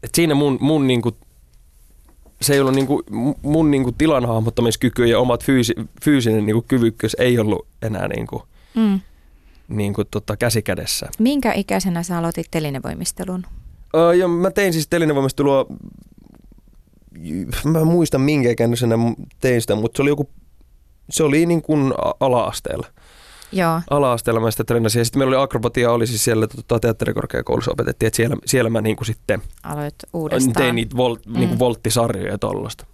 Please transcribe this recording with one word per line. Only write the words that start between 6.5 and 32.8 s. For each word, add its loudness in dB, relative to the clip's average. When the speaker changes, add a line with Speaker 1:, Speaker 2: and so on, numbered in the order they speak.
Speaker 1:
kyvykkyys 0
ei 2
ollut -2
enää -6
niinku, -8
Speaker 2:
Mm. 0
Speaker 1:
niinku -4
tota -6
käsikädessä. -4
Speaker 2:
Minkä 0
ikäisenä -2
sä -6
aloitit -4
telinevoimistelun? -6
Speaker 1:
Öö, 4
joo, 4
mä 0
tein 0
siis -2
telinevoimistelua, 2
mä 2
en 2
muista 2
minkä 2
ikäisenä 2
m-, 0
tein 2
sitä, 0
mut -4
se -2
oli 2
joku, -2
se 0
oli 4
niin 2
kuin 0
a-, -2
ala-asteella. -2
Speaker 2:
Joo. 0
Speaker 1:
Ala-asteella 2
mä 0
sitä -4
treenasin. 0
Ja 2
sit -4
meillä 2
oli 4
akrobatia, 0
oli 2
siis -2
siellä 2
tota -2
teatterikorkeakoulussa -2
opetettiin, -2
et -2
siellä, 0
siellä 2
mä 0
niinku -2
sitten -4
Speaker 2:
Aloit -8
uudestaan. 0
Speaker 1:
tein 0
niitä -4
volt-, -2
Speaker 2:
Mm. -14
Speaker 1:
niinku 0
volttisarjoja -2
ja -6
tollasta -6